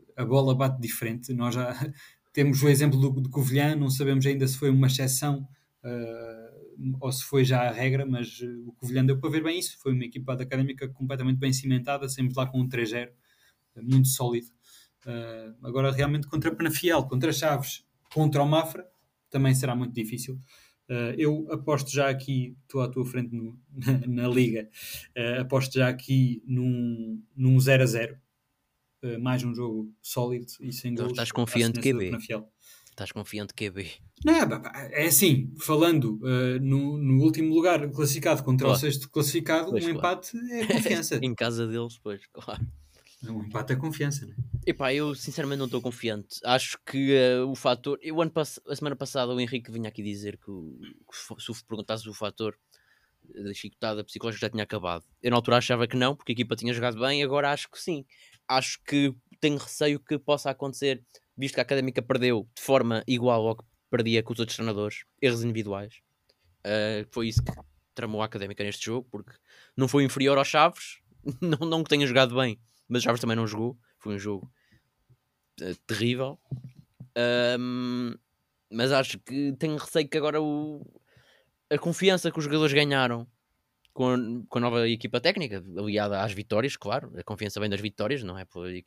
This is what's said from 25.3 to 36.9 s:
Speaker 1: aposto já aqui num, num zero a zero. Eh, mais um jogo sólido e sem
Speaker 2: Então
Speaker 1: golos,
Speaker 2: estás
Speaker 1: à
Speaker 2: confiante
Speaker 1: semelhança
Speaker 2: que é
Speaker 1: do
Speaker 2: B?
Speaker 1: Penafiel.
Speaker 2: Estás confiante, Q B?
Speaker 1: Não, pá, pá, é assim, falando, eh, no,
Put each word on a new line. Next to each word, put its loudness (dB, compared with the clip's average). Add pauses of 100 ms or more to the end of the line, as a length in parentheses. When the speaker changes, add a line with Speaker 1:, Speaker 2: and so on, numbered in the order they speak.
Speaker 1:
aposto -2
já 6
aqui 2
num, -2 (140)
num 6
zero 6
a 4
zero. -2 (840)
Eh, -8
mais 0
um -2
jogo -6
sólido -4 (160)
e -8
sem -6
Speaker 2:
Então -4
Speaker 1:
golos, -4
Speaker 2:
estás -4
Speaker 1:
à -8
Speaker 2:
confiante 2
Speaker 1:
semelhança -
Speaker 2:
que 2
é 4
Speaker 1:
do 0
Speaker 2:
B? -2
Speaker 1:
Penafiel. -6 (440)
Speaker 2:
Estás -10
confiante, -8
Q -6
B? -10 (320)
Speaker 1:
Não, 4
pá, -4
pá, -12
é 0
assim, 4
falando, 2
eh, 0
no, 0